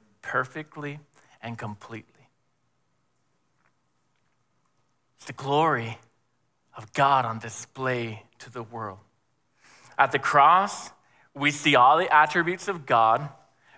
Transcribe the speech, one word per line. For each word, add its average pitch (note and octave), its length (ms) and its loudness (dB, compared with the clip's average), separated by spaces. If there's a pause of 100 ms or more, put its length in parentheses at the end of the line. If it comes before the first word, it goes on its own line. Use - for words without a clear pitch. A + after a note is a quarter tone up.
(220)
perfectly D3 800 -8 (420)
and A#2 160 -12
completely. - 720 -16 (3000)
It's - 80 -20
the - 80 -14
glory C3+ 640 -2 (800)
of - 180 -20
God C#3 320 2
on A2+ 140 -8
display A#2 840 -8 (160)
to - 100 -20
the A#2+ 140 -14
world. G#2+ 360 -12 (1000)
At C#3 140 2
the C#3 80 -2
cross, E3 720 4 (420)
we C#3+ 180 -2
see D3 240 2
all B2+ 220 6
the F3 160 0
attributes E3 540 2
of F3 180 -8
God A#2+ 440 2 (480)